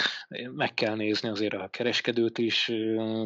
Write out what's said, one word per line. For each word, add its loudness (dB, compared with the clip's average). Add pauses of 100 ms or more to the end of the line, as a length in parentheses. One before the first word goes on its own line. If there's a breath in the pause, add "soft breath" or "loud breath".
(540 loud breath)
Meg 0
kell 2
nézni 0
azért 0
a -6
kereskedőt 0
is, 2
ö, 0